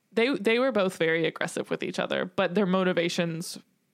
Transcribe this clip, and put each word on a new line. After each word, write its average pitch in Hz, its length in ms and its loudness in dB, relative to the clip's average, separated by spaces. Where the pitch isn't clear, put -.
they, 226 240 4
they 226 240 2
were 262 100 2
both 196 280 0
very 160 280 2
aggressive - 420 -4
with 165 140 -4
each - 160 -6
other, - 280 -2
but 175 180 0
their 202 120 2
motivations, 175 920 -2